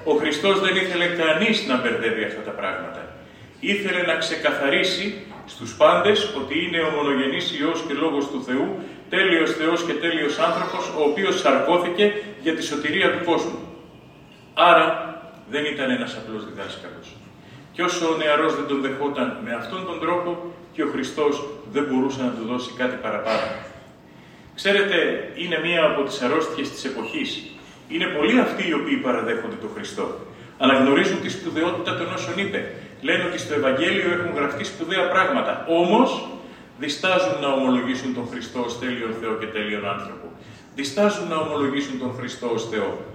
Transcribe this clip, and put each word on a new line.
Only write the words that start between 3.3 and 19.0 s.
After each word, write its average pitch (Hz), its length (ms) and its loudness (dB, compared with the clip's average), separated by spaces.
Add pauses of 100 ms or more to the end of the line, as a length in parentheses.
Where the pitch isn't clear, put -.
Ήθελε 185 420 0
να 165 140 2
ξεκαθαρίσει 151 880 0 (400)
στους - 300 -12
πάντες - 640 6
ότι 127 160 -4 (100)
είναι 170 160 -2
ο 160 180 2
μονογενής 139 640 0
Υιός 156 280 0
και 143 60 -2
Λόγος 143 380 0
του 131 120 -4
Θεού, 131 240 0 (420)
τέλειος 175 420 4
Θεός 165 320 2
και 156 100 0
τέλειος 156 460 0
άνθρωπος, 180 440 0 (160)
ο - 100 4
οποίος 196 300 2
σαρκώθηκε 175 760 4 (280)
για 160 140 0
τη - 80 -4
σωτηρία 151 480 2
του - 140 -2
κόσμου. - 340 0 (920)
Άρα, 165 320 8 (640)
δεν 147 160 -2
ήταν 139 240 -2
ένας 120 300 -2
απλός 107 280 -8
διδάσκαλος. - 600 -12 (680)
Και - 100 -4
όσο 165 300 2
ο 156 40 0
νεαρός 151 380 4
δεν 139 120 -4
τον 139 140 0
δεχόταν 131 640 -2